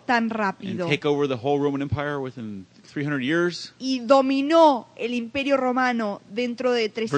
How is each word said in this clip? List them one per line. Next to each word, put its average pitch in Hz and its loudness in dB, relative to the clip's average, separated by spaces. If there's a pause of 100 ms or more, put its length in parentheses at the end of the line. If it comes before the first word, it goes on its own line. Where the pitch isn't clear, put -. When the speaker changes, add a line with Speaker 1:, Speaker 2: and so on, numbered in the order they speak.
Speaker 1:
tan 233 2
Speaker 2:
and 226 -2
Speaker 1:
rápido 190 -4
Speaker 2:
take 147 0
over 143 2
the 131 -2
whole 139 0
Roman 139 0
Empire 147 -4
within 110 -10 (260)
three 147 -4
hundred 143 -2
years? 170 -2
Speaker 1:
y 262 -2
dominó 269 4
el 233 -4
Imperio 262 0
Romano 247 0
dentro 240 -2
de 226 0
Speaker 2:
Virtually 220 -6